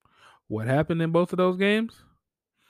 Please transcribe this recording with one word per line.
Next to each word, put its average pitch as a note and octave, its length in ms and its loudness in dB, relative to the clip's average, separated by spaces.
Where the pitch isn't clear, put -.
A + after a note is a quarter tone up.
What A2 180 -6
happened D#3 340 0
in E3 100 -2
both E3+ 200 2
of F3+ 60 -6
those F#3 180 2
games? G#3 380 0